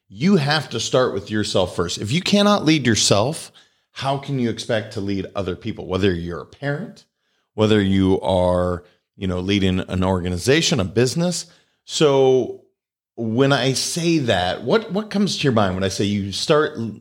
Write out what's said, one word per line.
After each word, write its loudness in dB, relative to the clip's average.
You 2
have 0
to -4
start 0
with -8
yourself 0
first. -4
If -6
you 0
cannot 2
lead 2
yourself, 2
how -4
can -6
you 0
expect -4
to -6
lead -4
other -4
people? -10
Whether 2
you're -6
a -16
parent, -10
whether 4
you 4
are, 0
you -6
know, -2
leading 2
an -2
organization, 0
a -2
business. -2
So 2
when 2
I 2
say -2
that, -2
what, -2
what -6
comes 0
to -4
your 2
mind 2
when -2
I 0
say -2
you -2
start 0
l-, -6